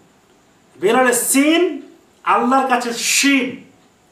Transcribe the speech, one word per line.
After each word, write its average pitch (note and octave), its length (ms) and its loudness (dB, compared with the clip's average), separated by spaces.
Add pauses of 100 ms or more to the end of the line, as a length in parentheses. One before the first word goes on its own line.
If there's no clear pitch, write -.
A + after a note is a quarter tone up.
(800)
বেলালের A#3+ 320 2
সিন D4+ 720 0 (420)
আল্লাহর B3 440 0
কাছে A#3+ 240 -2
শিন, - 720 -2 (480)